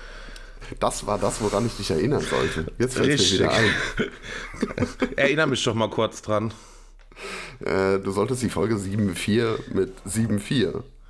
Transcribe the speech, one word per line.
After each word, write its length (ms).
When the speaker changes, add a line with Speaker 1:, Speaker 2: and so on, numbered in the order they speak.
Speaker 1:
Das 260
war 140
das, 200
woran 280
ich 100
dich 140
erinnern 360
sollte. 520
Jetzt 180
fällt's 360
mir 40
wieder 140
Speaker 2:
Richtig. 580
Speaker 1:
ein. 80
Speaker 2:
<laughs> 20
Erinner 300
mich 180
doch 120
mal 160
kurz 320
dran. 280
Speaker 1:
Äh, 400
du 100
solltest 320
die 80
Folge 300
sieben 340
vier 460
mit 220
sieben 340
vier 440